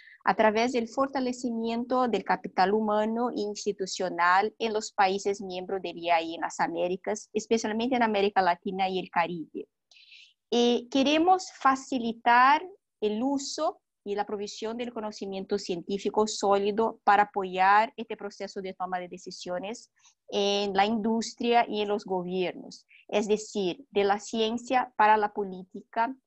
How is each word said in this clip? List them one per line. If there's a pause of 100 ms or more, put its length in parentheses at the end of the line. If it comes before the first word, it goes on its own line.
(240)
a
través
del
fortalecimiento
del
capital
humano
e
institucional
en
los
países
miembros
del
I
A
I
en
las
Américas,
especialmente
en
América
Latina
y
el
Caribe. (800)
Eh,
queremos
facilitar (400)
el
uso (260)
y
la
provisión
del
conocimiento
científico
sólido
para
apoyar
este
proceso
de
toma
de
decisiones (380)
en
la
industria
y
en
los
gobiernos, (220)
es
decir,
de
la
ciencia
para
la
política, (120)